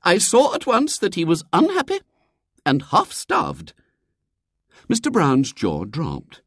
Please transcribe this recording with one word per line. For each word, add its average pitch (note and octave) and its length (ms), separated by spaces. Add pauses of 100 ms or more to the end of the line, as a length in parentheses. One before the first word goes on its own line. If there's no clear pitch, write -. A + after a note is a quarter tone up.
I F3+ 140
saw B3+ 360
at E4 120
once C4 320
that G3+ 160
he E3 100
was D#3+ 280
unhappy F#4 480 (680)
and C#3 160
half-starved. - 920 (1160)
Mister A#3 220
Brown's C#3 420
jaw E2 320
dropped. G#2 640